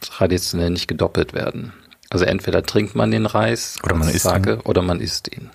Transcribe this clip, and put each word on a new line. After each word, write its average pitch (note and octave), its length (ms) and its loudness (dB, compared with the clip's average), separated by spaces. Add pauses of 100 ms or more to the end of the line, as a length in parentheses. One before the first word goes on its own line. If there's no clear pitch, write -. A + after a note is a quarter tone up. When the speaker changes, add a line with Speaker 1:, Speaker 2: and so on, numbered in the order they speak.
Speaker 1:
traditionell F2 680 0
nicht F2 180 -4
gedoppelt E2+ 460 0
werden. - 380 -6 (380)
Also F#2 160 2
entweder F#2 360 0
trinkt G#2 320 0
man A2 160 2
den A2 140 2
Reis A2 580 0
Speaker 2:
Oder - 120 2
man D#2+ 140 2
Speaker 1:
als D#2+ 80 2
Speaker 2:
isst - 80 0
Speaker 1:
Sake G2 300 4
Speaker 2:
ihn. A2+ 60 -4
Speaker 1:
oder - 220 2
man F2+ 180 0
isst - 340 -6
ihn. - 200 -14